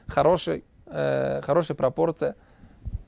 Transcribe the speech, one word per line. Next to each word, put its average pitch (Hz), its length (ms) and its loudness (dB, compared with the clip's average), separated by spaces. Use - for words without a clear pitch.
хороший, 160 540 2
э, 139 580 -2
хорошая 156 320 0
пропорция, 147 640 0